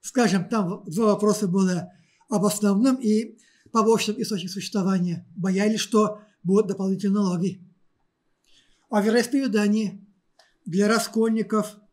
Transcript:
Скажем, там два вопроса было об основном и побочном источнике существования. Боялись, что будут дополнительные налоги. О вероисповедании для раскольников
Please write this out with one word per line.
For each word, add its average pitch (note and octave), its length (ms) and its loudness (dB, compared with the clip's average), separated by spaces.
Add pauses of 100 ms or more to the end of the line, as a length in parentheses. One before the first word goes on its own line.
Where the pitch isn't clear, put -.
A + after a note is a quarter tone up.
Скажем, G3 460 0
там G3+ 380 -4
два G#3 280 2
вопроса G#3 340 0
было F#3 440 0 (380)
об G#3 160 0
основном G#3 520 2
и A3 400 0 (340)
побочном A3 500 2
источнике F#3 320 -6
существования. F#3 840 -4
Боялись, G3 440 -2
что G#3+ 420 0 (220)
будут G3 240 2
дополнительные G3 480 -2
налоги. F#3 520 -2 (1200)
О G#3 120 2
вероисповедании A3 1040 0 (600)
для G3 220 0
раскольников A3 920 0 (160)